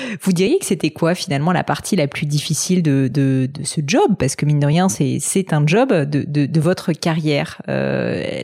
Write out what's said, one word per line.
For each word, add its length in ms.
Vous 120
diriez 260
que 60
c'était 240
quoi, 260
finalement, 360
la 120
partie 320
la 120
plus 180
difficile 580
de, 240
de, 400
de 160
ce 220
job ? 320
Parce 180
que, 100
mine 140
de 60
rien, 240
c'est, 300
c'est 340
un 120
job 280
de, 300
de, 220
de 140
votre 320
carrière. 760
Euh, 540